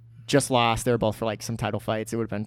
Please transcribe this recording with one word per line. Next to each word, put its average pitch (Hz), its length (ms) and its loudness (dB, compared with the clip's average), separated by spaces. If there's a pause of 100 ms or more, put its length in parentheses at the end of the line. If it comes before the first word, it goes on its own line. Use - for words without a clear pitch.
(260)
just - 240 2
lost. 117 340 4
They 123 80 2
were 117 60 4
both 110 180 0
for, - 80 -4
like, 107 180 -4
some 117 140 -6
title 107 240 -2
fights. 110 320 -4
It 113 40 -2
would've 113 140 -2
been 104 160 -4